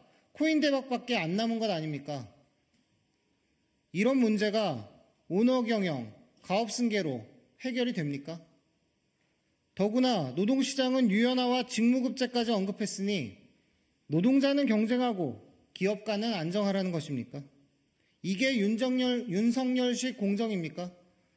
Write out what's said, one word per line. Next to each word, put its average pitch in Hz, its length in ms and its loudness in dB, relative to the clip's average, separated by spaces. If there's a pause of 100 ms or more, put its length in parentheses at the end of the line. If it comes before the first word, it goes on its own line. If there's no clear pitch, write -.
(320)
코인 311 280 2
대박밖에 262 560 0
안 170 200 -2
남은 226 220 -2
것 214 120 0
아닙니까? 147 640 -6 (1600)
이런 233 260 4
문제가 208 720 2 (360)
오너 240 340 4
경영, 175 520 -2 (280)
가업 214 280 -2
승계로 196 540 -2 (380)
해결이 247 320 -2
됩니까? 151 500 -6 (1300)
더구나 214 600 0
노동시장은 254 760 2
유연화와 247 560 2
직무급제까지 240 840 0
언급했으니 190 880 -2 (680)
노동자는 269 600 2
경쟁하고 214 800 0 (260)
기업가는 208 600 -2
안정하라는 190 600 0
것입니까? 143 500 -6 (800)
이게 233 360 0
윤석열, 247 720 0
윤석열식 247 880 0
공정입니까? 196 760 -2 (420)